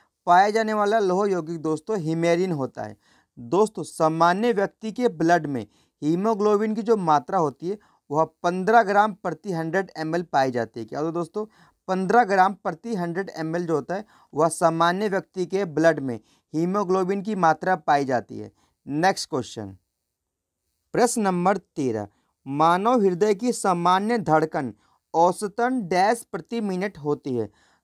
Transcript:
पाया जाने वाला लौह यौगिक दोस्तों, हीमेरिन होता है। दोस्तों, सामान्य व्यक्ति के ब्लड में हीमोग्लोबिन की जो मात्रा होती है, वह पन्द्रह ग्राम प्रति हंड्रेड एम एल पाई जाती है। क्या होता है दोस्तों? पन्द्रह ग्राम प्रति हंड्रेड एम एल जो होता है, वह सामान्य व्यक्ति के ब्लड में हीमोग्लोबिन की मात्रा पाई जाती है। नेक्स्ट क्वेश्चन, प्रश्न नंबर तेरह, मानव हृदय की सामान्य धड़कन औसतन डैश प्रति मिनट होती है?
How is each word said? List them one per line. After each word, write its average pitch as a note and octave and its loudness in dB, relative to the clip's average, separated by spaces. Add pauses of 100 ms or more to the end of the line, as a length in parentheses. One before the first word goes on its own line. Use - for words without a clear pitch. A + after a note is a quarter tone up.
(260)
पाया F#3+ 6
जाने A3 -2
वाला G#3 0
लौह G3 2
यौगिक E3+ -4
दोस्तों, D#3 -4
हीमेरिन E3+ 0
होता C3 -6
है। G#2+ -12 (420)
दोस्तों, F3 0
सामान्य E3+ 0
व्यक्ति G3 -4
के B3 0
ब्लड E3+ 2
में B2+ -6 (360)
हीमोग्लोबिन G#3 0
की A3 -4
जो A3 2
मात्रा E3+ 0
होती D#3 -2
है, G#3 -6 (320)
वह D3+ 0 (180)
पन्द्रह F#3 4
ग्राम G3+ 2
प्रति F3+ -8
हंड्रेड E3 -2
एम D#3+ -4
एल F3 -2
पाई C3+ 0
जाती A#2 -4
है। A2 -10
क्या C#3 -10
होता D#3 -4
है E3 -6
दोस्तों? E3+ -6 (440)
पन्द्रह F#3+ 4
ग्राम F#3+ 4
प्रति F#3+ -6
हंड्रेड F3 -4
एम D#3+ -4
एल F3 -4
जो E3 0
होता D3 -2
है, G#3 -8 (280)
वह D#3 2
सामान्य E3+ 0
व्यक्ति F#3 -4
के F#3+ -4
ब्लड D#3 2
में B2+ -6 (360)
हीमोग्लोबिन F#3+ 0
की G#3+ -6
मात्रा F3 2
पाई C#3+ 2
जाती A#2 -4
है। G#2 -14 (360)
नेक्स्ट E3 -2
क्वेश्चन, A2 -8 (1200)
प्रश्न A#3 2
नंबर F#3 2
तेरह, A#2 -6 (380)
मानव F3 2
हृदय G3 2
की A#3 -2
सामान्य F#3+ 0
धड़कन D#3 0 (420)
औसतन G#3 0
डैश F#3+ 2 (100)
प्रति A3+ -8
मिनट G3 -6
होती C#3+ -4
है? A2 -4 (360)